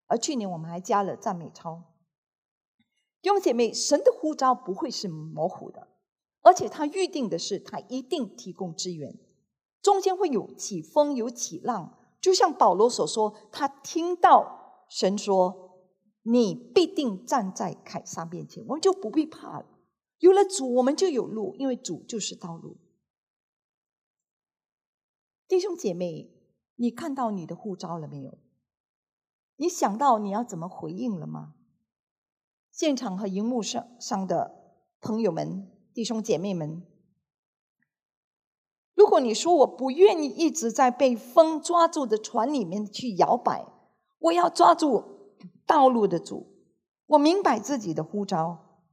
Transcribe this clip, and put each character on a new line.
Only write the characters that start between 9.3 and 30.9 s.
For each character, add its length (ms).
中 180
间 160
会 120
有 260
起 260
风 360
有 120
起 300
浪， 400
就 120
像 220
保 200
罗 140
所 160
说， 300
他 160
听 480
到 760
神 300
说 720
，“你 320
必 320
定 380
站 300
在 200
凯 300
撒 200
面 220
前”， 220
我 60
们 60
就 120
不 180
必 160
怕 320
了。 80
有 140
了 120
主， 320
我 60
们 140
就 120
有 180
路， 300
因 120
为 80
主 280
就 140
是 160
道 220
路。 220
弟 140
兄 160
姐 160
妹， 380
你 140
看 240
到 160
你 140
的 120
呼 200
召 220
了 100
没 140
有？ 160
你 120
想 300
到 200
你 120
要 120
怎 160
么 100
回 240